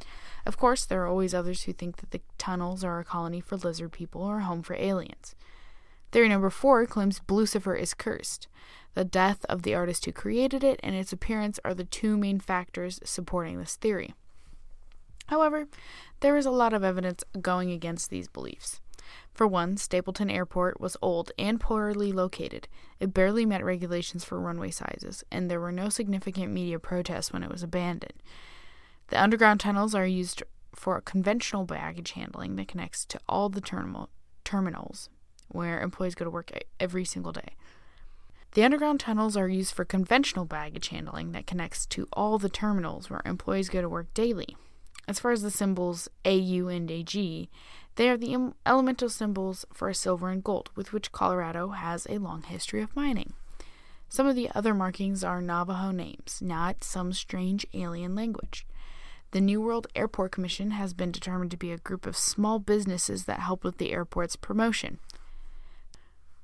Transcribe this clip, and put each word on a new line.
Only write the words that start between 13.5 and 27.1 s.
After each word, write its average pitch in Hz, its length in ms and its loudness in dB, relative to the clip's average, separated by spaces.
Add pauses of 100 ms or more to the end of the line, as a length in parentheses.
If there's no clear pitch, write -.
this 175 180 -8
theory. - 380 -2 (1120)
However, 302 420 4 (520)
there 285 160 8
is 277 100 6
a 262 40 4
lot 240 220 6
of 202 120 4
evidence 185 380 0 (180)
going 180 300 2
against 170 400 -4
these 180 180 -6
beliefs. - 520 -8 (520)
For 220 140 4
one, 180 300 2
Stapleton 190 540 0
Airport 180 500 0
was 185 200 -4
old 170 380 2
and 220 220 2
poorly 208 520 2
located. - 540 -2 (320)
It 190 160 0
barely 208 320 6
met 196 180 2
regulations 175 600 -2
for 180 160 -6
runway 175 300 -4
sizes, - 600 -8
and 180 200 -2
there 175 100 -2
were 175 120 -4
no 185 160 -2
significant 196 640 0
media 175 260 0
protests - 540 -2